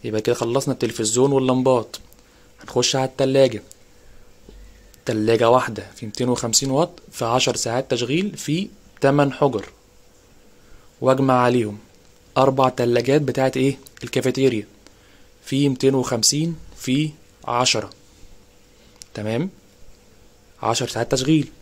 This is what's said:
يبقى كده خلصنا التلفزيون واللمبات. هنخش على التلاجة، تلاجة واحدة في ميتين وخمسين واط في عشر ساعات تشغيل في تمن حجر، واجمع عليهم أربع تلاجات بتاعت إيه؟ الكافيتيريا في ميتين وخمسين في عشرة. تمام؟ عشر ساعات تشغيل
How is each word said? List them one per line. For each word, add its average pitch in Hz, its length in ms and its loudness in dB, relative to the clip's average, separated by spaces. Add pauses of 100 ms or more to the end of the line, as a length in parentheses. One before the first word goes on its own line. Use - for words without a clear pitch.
يبقى 110 160 -2
كده 120 140 0
خلصنا 127 400 -2
التلفزيون 123 580 0
واللمبات. 127 640 2 (640)
هنخش - 360 -2
على 131 80 0
التلاجة، 131 580 2 (1400)
تلاجة 113 440 2
واحدة 117 360 0 (100)
في 113 100 -12
ميتين 123 220 -4
وخمسين 123 420 -2
واط 156 200 0 (220)
في - 120 -6
عشر 123 320 0
ساعات 120 340 -4
تشغيل 147 460 -2
في 175 320 -4 (320)
تمن 139 320 4
حجر، 123 360 -2 (1300)
واجمع 131 340 2
عليهم 123 440 0 (600)
أربع 131 300 4
تلاجات 123 540 2
بتاعت 131 340 -2
إيه؟ 135 220 0 (260)
الكافيتيريا 123 600 0 (800)
في 139 240 0
ميتين 135 260 2
وخمسين 143 600 0 (220)
في 147 320 0 (340)
عشرة. 120 460 -2 (1200)
تمام؟ 113 360 -4 (1120)
عشر 113 260 -2
ساعات 117 240 -4
تشغيل 143 360 0 (140)